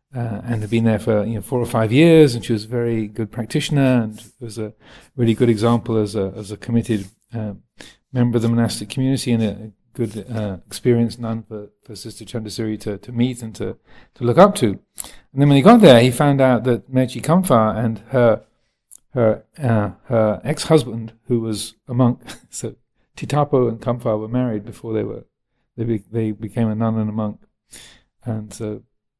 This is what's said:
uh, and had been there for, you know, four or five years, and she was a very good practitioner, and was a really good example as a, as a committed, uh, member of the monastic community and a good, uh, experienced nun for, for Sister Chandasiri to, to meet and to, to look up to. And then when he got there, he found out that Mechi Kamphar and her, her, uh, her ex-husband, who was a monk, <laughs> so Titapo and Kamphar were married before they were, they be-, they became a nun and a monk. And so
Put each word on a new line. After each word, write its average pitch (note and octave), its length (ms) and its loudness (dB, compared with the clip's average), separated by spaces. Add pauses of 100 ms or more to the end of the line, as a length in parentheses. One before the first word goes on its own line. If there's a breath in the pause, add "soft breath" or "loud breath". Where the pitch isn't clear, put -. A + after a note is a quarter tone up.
(140)
uh, A#2 300 -8
and A#2 180 -6
had G2+ 80 -8
been A2+ 140 2
there A2 140 2
for, G#2 260 0
you A2+ 100 -6
know, G#2+ 80 -8
four B2 180 -4
or A2+ 60 -2
five A2+ 260 -2
years, D#3 420 6
and A#2+ 100 -8
she A#2+ 80 -4
was G#2+ 120 -2
a A2 40 -18
very A#2 380 -4
good G#2+ 240 -8
practitioner, C3 720 0
and G#2+ 200 -10 (180)
was G#2+ 180 -12
a G#2+ 140 -8 (440 soft breath)
really A2+ 180 2
good A#2+ 160 4
example A2+ 460 0
as G#2 180 -2
a, G2 200 -4
as G#2 160 -12
a G#2 60 -10
committed, A2 500 -2 (280)
uh, G#2+ 180 -8 (600 loud breath)
member B2 240 0
of A2 60 0
the A#2 60 0
monastic A#2 400 -2
community C3 440 -2
and A2+ 100 0
a G#2+ 280 -6 (220)
good, A2 380 -8
uh, G#2+ 260 -6 (100)
experienced A#2 520 0
nun A2+ 240 -8
for, G#2 280 -16 (140)
for A2 100 -18
Sister A2 300 -16
Chandasiri A2 560 -8
to, G2+ 180 -8
to - 140 -18
meet A#2+ 300 -2
and A2 140 -12
to, G2+ 200 -8 (380 soft breath)
to B2 100 -6
look A#2+ 140 2
up G3 180 8
to. G2+ 240 0 (520 loud breath)
And C#3 100 0
then C#3+ 60 6
when C#3+ 80 6
he C#3 60 6
got A3+ 180 10
there, C3 200 10
he B2+ 100 4
found C#3 300 2
out B2+ 240 4
that B2 260 -2
Mechi B2+ 300 -2
Kamphar B2+ 560 2
and A2+ 220 -4 (120)
her, A#2+ 320 4 (680)
her, A2+ 340 0 (140)
uh, A2+ 320 0 (140)
her A2 380 0
ex-husband, A#2+ 720 -2 (140)
who A#2+ 140 0
was A2 340 -6 (120)
a B2+ 80 -10
monk, B2 260 2 (160)
<laughs> - 140 -20
so - 260 -12 (400)
Titapo C#3 520 0
and A2+ 120 -6
Kamphar B2 380 -4
were A2 100 -8
married A#2 360 -4
before A2+ 300 -10
they G#2+ 80 -2
were, A2 220 -10 (520)
they A#2 80 -6
be-, A2+ 260 -4
they A2 220 -4
became A2 360 -4
a G#2+ 60 -2
nun A2 240 -2
and G#2+ 120 -2
a - 20 -6
monk. G#2+ 280 -6 (840 loud breath)
And G#2+ 300 -8
so G#2+ 280 -10 (380)